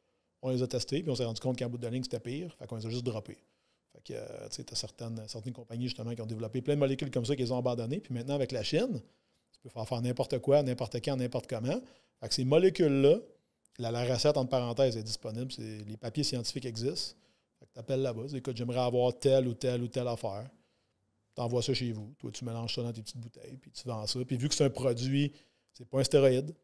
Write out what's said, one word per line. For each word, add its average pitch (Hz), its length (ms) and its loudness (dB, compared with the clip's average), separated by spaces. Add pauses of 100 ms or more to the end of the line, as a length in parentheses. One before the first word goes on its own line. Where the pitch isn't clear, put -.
(420)
On 131 80 -2
les 127 140 2
a 123 40 0
testés, 127 340 -2
puis 165 100 -2
on 123 40 0
s'est 123 100 0
rendu 113 160 -4
compte 127 180 -2
qu'en 123 100 -2
bout 120 80 -6
de 120 100 -8
ligne, 127 160 -2
c'était 123 180 -4
pire. 156 360 -8
Fait 95 100 -14
qu'on 113 100 -8
les 110 80 -6
a 113 40 -4
juste 120 140 -4
droppés. 110 340 -6 (560)
Fait - 80 -20
que, - 120 -12
euh, - 360 -10
tu - 60 -12
sais, - 80 -8
t'as - 120 -12
certaines, 113 520 -8
certaines 117 260 -10
compagnies, 117 320 -8
justement, 120 300 -6
qui 117 60 -8
ont 110 40 -8
développé 110 360 -4
plein 147 140 2
de 147 40 2
molécules 135 320 2
comme 120 140 0
ça, 139 100 2
qu'ils 127 180 0
ont 127 40 0
abandonnées. 123 420 -2
Puis - 140 -8
maintenant, 127 220 -2
avec 131 180 0
la 113 100 -2
Chine, 170 380 2 (500)
tu - 100 -20
peux - 80 -18
faire 110 180 -6
faire 117 140 0
n'importe 123 380 0
quoi, 139 240 6
n'importe 123 400 -2
quand, 139 140 0
n'importe 127 300 -2
comment. 131 340 -2 (400)
Fait 110 80 -8
que - 40 -4
ces 131 120 2
molécules-là, 156 720 6 (640)
la, 117 120 -2
la 120 140 -2
recette, 131 320 4
entre 127 120 0
parenthèses, 123 480 2
est 107 60 -6
disponible. 113 480 -8
C'est, 110 340 -10
les 107 120 -10
papiers 120 260 -4
scientifiques 127 420 -4
existent. 123 520 -6 (420)
Fait - 60 -20
que - 60 -20
t'appelles 131 300 -2
là-bas, 117 220 -2
tu 139 60 -8
dis, « 139 100 -6
Écoute, 123 180 -6
j'aimerais 120 240 0
avoir 123 360 4
telle 135 300 6
ou 120 60 0
telle 123 280 -2
ou 120 60 -2
telle 123 200 -4
affaire. » 113 420 -4 (840)
T'envoies 120 280 0
ça 135 100 2
chez 120 180 -2
vous. 107 280 -10
Toi, 104 120 -10
tu - 140 -10
mélanges 113 300 -6
ça 117 80 -2
dans 120 80 -4
tes 110 100 -10
petites - 160 -14
bouteilles, 117 400 -14
puis - 140 -20
tu - 160 -14
vends 110 180 -6
ça. 123 200 -2
Puis 127 120 -2
vu 135 120 0
que - 60 0
c'est 147 100 6
un 135 40 6
produit, 135 600 2 (420)
c'est 120 120 -18
pas 131 140 -2
un 135 40 6
stéroïde, 135 500 6 (100)